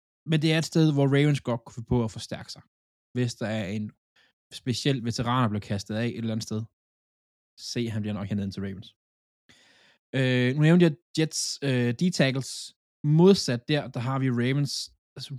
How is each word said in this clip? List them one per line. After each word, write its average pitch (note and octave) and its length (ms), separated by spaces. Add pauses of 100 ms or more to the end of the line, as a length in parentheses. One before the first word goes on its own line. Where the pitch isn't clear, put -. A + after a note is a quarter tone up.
(300)
men D#3+ 120
det D#3+ 120
er D#3+ 40
et D#3+ 140
sted, D#3+ 220
hvor C#3 220
Ravens C#3+ 260
godt A#2 220
kunne - 120
finde A#2+ 180
på A#2+ 100
at G#2+ 140
forstærke - 340
sig. - 120 (520)
Hvis B2 260
der G#2+ 80 (100)
er G2 60 (120)
en G#2+ 80 (760)
speciel C3 360 (100)
veteran, B2 360
der G#2+ 60
bliver G#2 220
kastet G#2 240
af A#2 120
et - 100
eller A2+ 180
andet G#2+ 140
sted, A2 120 (1120)
se, B2 80 (120)
han A2 80
bliver G#2 160
nok G2 100
hentet G2+ 180
ind F#2+ 80
til G2 120
Ravens. F#2+ 240 (1300)
Øh, B2+ 380
nu D3+ 60
nævnte E3+ 240
jeg D3 100 (220)
Jets, D#3 240 (260)
øh, B2 220 (100)
D-tackles. C#3 520 (680)
Modsat F3+ 480
der, D3 280
der B2 140
har C3+ 100
vi C3 100 (120)
Ravens, C3+ 320 (440)
altså, C#3 220